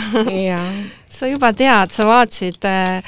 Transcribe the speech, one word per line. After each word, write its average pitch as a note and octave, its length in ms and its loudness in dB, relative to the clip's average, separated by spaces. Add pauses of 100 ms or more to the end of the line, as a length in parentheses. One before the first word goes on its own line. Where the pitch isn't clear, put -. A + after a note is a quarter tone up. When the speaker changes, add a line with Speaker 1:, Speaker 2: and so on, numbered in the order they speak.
(140)
Speaker 1:
<laughs> F#3+ 340 0
Speaker 2:
Jaa. F3+ 220 -4 (380)
Speaker 1:
Sa - 180 -8
juba C4+ 280 0
tead, A3+ 380 4
sa A3 120 0
vaatasid, A3 600 2
äh, F#3 440 -2